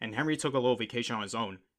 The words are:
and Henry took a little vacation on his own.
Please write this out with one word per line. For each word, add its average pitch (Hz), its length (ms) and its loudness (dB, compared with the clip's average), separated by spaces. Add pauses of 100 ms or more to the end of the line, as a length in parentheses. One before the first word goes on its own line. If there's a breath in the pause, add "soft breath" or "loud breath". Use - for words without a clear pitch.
and 110 120 -6
Henry 151 220 2
took 147 180 0
a 139 60 2
little 123 160 4
vacation 117 400 -2
on 107 60 -2
his 101 140 -4
own. 104 240 -2 (200)